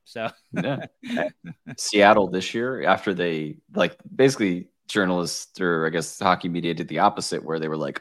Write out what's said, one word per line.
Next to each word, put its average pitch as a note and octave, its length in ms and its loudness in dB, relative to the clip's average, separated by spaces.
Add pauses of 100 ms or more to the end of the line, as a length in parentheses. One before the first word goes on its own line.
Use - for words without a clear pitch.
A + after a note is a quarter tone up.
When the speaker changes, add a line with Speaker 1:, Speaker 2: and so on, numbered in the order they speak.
Speaker 1:
so. A2+ 240 -8 (240)
Speaker 2:
Yeah. D3 340 -4 (160)
Speaker 1:
<laughs> - 760 -8
Speaker 2:
Seattle G#2 520 6
this F#2 260 -4
year, A#2 300 -4
after F#2 300 2
they, E2 420 -4 (180)
like, F2 220 0 (180)
basically G#2 540 2 (200)
journalists F2+ 720 -2
or E2 260 2
I D#2+ 40 -2
guess D#2+ 280 -4
hockey F#2 300 2
media E2+ 240 -2
did D#2+ 160 -6
the D2+ 120 -4
opposite, - 440 0
where D#2+ 160 -4
they D#2+ 80 -2
were D#2 80 -4
like, C#2+ 240 -6